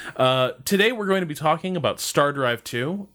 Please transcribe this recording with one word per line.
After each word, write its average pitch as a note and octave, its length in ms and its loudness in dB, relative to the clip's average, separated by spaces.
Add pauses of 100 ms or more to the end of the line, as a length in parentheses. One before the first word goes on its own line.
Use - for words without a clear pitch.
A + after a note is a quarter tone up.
(160)
Uh, C3 360 2 (120)
today G3+ 280 2
we're G#3+ 160 -4
going F#3+ 140 2
to F3+ 40 -2
be D3+ 80 -8
talking D#3+ 420 -2
about B2 240 0
Star C#3+ 320 2
Drive B2+ 320 -2
two E3+ 520 -4